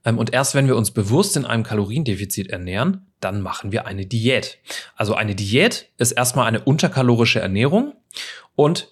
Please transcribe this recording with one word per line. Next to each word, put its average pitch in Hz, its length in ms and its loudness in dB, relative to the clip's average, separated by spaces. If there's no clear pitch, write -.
Ähm, 117 120 2
und 113 160 -2
erst 135 220 0
wenn 135 120 4
wir 123 100 4
uns 113 140 0
bewusst 120 440 2
in - 100 -2
einem 113 180 0
Kaloriendefizit 104 840 -2
ernähren, 101 560 -4
dann 98 220 -4
machen 95 320 -6
wir 110 120 -4
eine 98 200 -8
Diät. 113 540 -2
Also 107 180 0
eine 107 220 -2
Diät 117 640 0
ist 120 160 0
erstmal 123 340 0
eine 107 140 0
unterkalorische 123 800 2
Ernährung 139 520 0
und 147 360 2